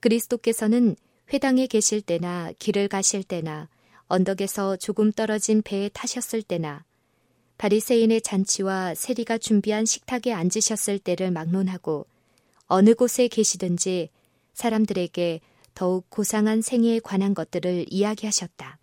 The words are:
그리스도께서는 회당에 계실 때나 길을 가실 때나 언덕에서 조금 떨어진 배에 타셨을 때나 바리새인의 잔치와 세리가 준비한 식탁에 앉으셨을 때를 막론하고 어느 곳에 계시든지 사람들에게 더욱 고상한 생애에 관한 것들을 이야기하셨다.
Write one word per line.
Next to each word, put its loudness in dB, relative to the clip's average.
그리스도께서는 2
회당에 2
계실 0
때나 -4
길을 0
가실 -2
때나 -8
언덕에서 0
조금 0
떨어진 0
배에 -4
타셨을 -6
때나 -6
바리새인의 4
잔치와 -2
세리가 -2
준비한 2
식탁에 -2
앉으셨을 0
때를 -2
막론하고 -2
어느 8
곳에 2
계시든지 -2
사람들에게 0
더욱 -2
고상한 0
생애에 2
관한 0
것들을 -4
이야기하셨다. -4